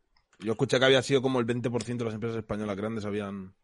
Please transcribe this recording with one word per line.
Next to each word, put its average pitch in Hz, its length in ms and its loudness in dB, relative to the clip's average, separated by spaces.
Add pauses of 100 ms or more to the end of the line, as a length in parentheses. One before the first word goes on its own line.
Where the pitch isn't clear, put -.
(380)
Yo 104 140 -4
escuché 127 260 2
que 123 80 6
había 135 160 8
sido 135 180 2
como 131 180 0
el 120 60 2
veinte 120 240 -2
por 117 160 -2
ciento 123 200 -4
de 113 40 -2
las 110 60 -4
empresas 113 240 -4
españolas 107 380 -4
grandes 107 280 -4
habían, 101 480 -6 (120)